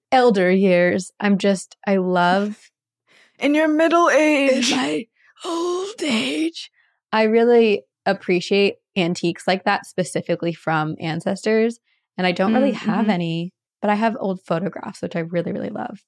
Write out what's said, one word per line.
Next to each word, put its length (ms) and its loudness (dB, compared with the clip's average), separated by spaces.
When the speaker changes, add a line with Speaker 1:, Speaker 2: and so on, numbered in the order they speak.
Speaker 1:
elder 380 4
years, 600 2
I'm 180 2
just, 380 -2
I 100 2
love 720 0
Speaker 2:
In 160 0
your 140 2
middle 420 2
age. 640 2
Speaker 1:
In 40 -2
my 300 -4
old 580 -6
age. 680 -4
I 120 2
really 600 4
appreciate 720 0
antiques 500 -2
like 180 -2
that, 220 -2
specifically 640 -4
from 480 -4
ancestors. 760 -2
And 100 -2
I 60 2
don't 220 0
really 180 2
Speaker 2:
Mm, 40 -6
Speaker 1:
have 260 -2
Speaker 2:
mm-hmm. 80 2
Speaker 1:
any, 420 -2
but 80 0
I 40 2
have 240 0
old 260 -4
photographs, 580 -6
which 140 -8
I 40 -2
really, 320 -4
really 180 -6
love. 380 -10